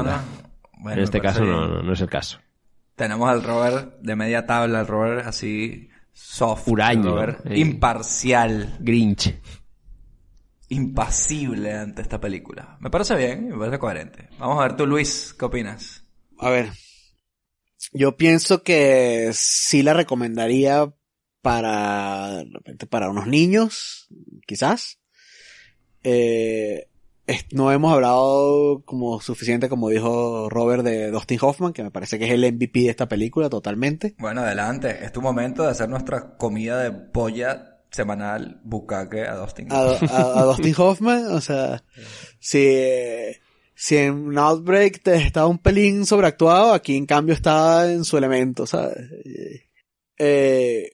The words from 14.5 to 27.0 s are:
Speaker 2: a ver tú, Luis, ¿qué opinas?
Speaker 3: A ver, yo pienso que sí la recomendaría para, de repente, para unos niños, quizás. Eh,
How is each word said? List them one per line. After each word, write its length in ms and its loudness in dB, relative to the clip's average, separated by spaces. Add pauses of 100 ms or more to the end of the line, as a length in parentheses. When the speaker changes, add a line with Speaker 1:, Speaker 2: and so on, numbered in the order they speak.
Speaker 2:
a 80 2
ver 80 -6
tú, 120 0
Luis, 500 -2
¿qué 80 -6
opinas? 600 -8 (340)
Speaker 3:
A 100 -2
ver, 200 0 (1200)
yo 260 0
pienso 460 4
que 720 4
sí 500 2
la 100 6
recomendaría 1000 0 (500)
para, 960 -2
de 160 -12
repente, 340 -18
para 220 -2
unos 180 -4
niños, 800 0 (400)
quizás. 520 -4 (1040)
Eh, 840 0 (400)